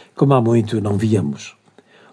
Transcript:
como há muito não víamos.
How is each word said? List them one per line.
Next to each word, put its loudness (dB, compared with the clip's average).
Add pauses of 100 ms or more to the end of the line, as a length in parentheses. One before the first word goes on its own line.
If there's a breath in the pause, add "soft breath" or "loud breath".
(140 soft breath)
como 2
há 4
muito 0
não -2
víamos. -2 (560 soft breath)